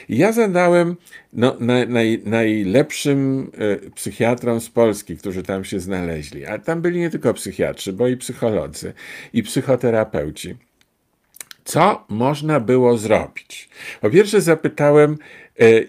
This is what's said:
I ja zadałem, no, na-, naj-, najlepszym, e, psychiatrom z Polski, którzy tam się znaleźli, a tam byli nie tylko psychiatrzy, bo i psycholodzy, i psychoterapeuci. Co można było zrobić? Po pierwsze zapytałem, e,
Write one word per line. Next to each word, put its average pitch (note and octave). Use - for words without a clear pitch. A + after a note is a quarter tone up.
I A#2
ja G#3
zadałem, F3
no, B2
na-, A#2+
naj-, A2+
najlepszym, A2+
e, -
psychiatrom A#2
z -
Polski, G#2
którzy F#2
tam F#2+
się G2
znaleźli, E2
a G#2
tam E3
byli F3
nie E3+
tylko C#3
psychiatrzy, F#2
bo A#2
i B2+
psycholodzy, E2
i A2+
psychoterapeuci. A2
Co -
można C#3+
było A#2+
zrobić? -
Po G#2+
pierwsze G3+
zapytałem, D3+
e, A2+